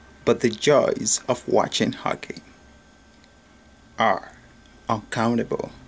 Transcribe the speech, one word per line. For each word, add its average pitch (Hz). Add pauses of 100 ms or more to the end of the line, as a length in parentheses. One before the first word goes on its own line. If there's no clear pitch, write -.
(240)
but 117
the 123
joys -
of 123
watching -
hockey - (1600)
are 110 (580)
uncountable, 117 (160)